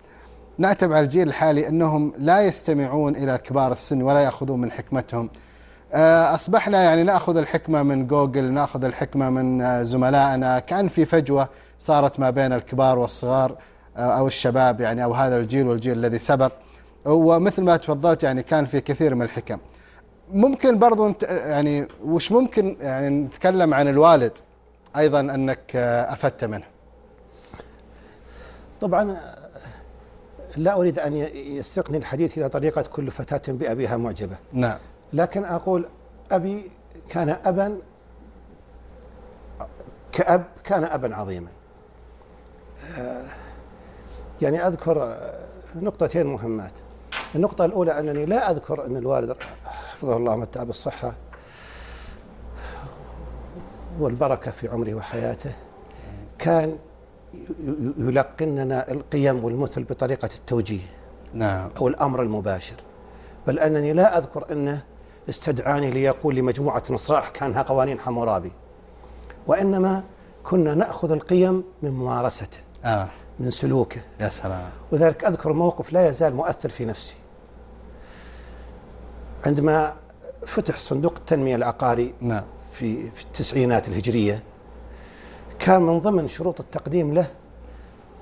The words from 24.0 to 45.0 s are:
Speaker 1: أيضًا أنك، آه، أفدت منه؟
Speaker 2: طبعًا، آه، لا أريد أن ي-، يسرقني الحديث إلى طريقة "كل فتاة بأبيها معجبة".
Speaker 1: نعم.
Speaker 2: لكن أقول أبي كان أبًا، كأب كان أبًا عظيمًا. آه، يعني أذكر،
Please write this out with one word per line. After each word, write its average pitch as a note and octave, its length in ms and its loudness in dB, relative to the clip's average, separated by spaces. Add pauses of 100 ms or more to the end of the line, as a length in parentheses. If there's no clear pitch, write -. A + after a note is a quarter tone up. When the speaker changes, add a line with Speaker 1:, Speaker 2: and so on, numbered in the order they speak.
Speaker 1:
أيضًا D3 240 4
أنك، C3+ 560 -2
آه، A#2+ 360 0
أفدت - 320 -2
منه؟ G#2+ 200 -6 (2250)
Speaker 2:
طبعًا، G3 320 0
آه، D#3 240 -14 (1200)
لا F3 200 2
أريد F3 220 2
أن D3+ 180 -2
ي-، C#3+ 400 -8
يسرقني C#3+ 400 -6
الحديث D3+ 420 -2
إلى D3+ 100 -2
طريقة D3+ 340 -2
"كل C3+ 280 -6
فتاة C#3 420 -6
بأبيها A#2+ 440 -2
معجبة". G#2+ 400 -6 (160)
Speaker 1:
نعم. B2 260 0 (340)
Speaker 2:
لكن F3 320 -2
أقول F3 440 -2 (440)
أبي F#3+ 380 -2 (380)
كان D#3+ 360 -2
أبًا، G3 340 0 (2250)
كأب F3+ 320 4 (200)
كان F#3 200 0
أبًا B2+ 320 -4
عظيمًا. F#2 320 -8 (1500)
آه، B2 260 -10 (1160)
يعني D#3 240 0
أذكر، E3 360 0